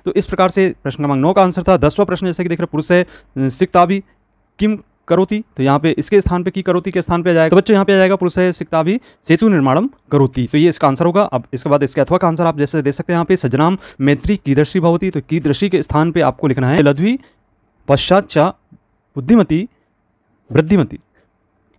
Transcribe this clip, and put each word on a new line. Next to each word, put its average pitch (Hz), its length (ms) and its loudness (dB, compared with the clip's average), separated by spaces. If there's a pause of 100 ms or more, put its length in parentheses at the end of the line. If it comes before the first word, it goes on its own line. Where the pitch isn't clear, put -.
तो - 80 -4
इस - 140 -2
प्रकार 185 220 0
से 190 340 0
प्रश्न 139 140 -8
क्रमांक 143 240 -2
नौ 156 120 2
का 196 100 2
आंसर 180 200 -2
था। 185 140 2
दसवाँ 151 300 0
प्रश्न 180 200 -4
जैसे 180 160 -4
कि 175 60 -4
देख 165 120 -6
रहे 175 40 -4
हैं, 165 80 -6
"पुरुष 151 200 -2
है, 180 100 4
अ, - 460 -6
सिक्ताभि 180 540 0 (560)
किम 208 200 0 (300)
करोति", 190 360 0 (120)
तो 135 60 -2
यहाँ 139 160 2
पे 160 200 0
इसके 202 220 2
स्थान 180 220 -2
पे 180 80 -4
की 190 120 -8
करोति 180 280 -2
के 170 120 -4
स्थान 175 200 -2
पे 175 80 0
आ - 20 2
जाएगा। 160 160 2
तो 170 80 4
बच्चों 196 180 4
यहाँ 196 100 4
पे 202 80 0
आ 196 40 4
जाएगा, 190 200 2
"पुरुष 180 220 -2
है 180 140 2
सिक्ताभि 165 480 -2 (220)
सेतु 170 260 2
निर्माणम 165 420 2 (220)
करोति", 131 400 0
तो 151 60 0
ये 170 100 4
इसका 156 200 0
आंसर 135 180 0
होगा। 180 160 2
अब 127 300 -4
इसके 139 180 -4
बाद 143 120 2
इसके 143 180 -2
अथवा 156 180 0
का 180 100 0
आंसर 165 180 -2
आप 151 120 -4
जैसे 147 240 -2
दे 139 100 -2
सकते - 200 -6
हैं 170 40 0
यहाँ 170 80 0
पे, 185 120 0
"सजनाम 151 420 0 (220)
मैत्री 143 360 0
कीदृशी 143 440 0
भवति", 170 300 0
तो 156 100 -6
कीदृशी 156 480 -2
के 180 140 0
स्थान 160 300 0
पे 170 80 0
आपको 151 260 -2
लिखना 127 220 0
है 151 140 2
लध्वी 160 360 0 (680)
पश्चात 185 380 2
चा 160 280 0 (600)
बुद्धिमती 170 520 0 (840)
वृद्धिमती 160 460 0 (800)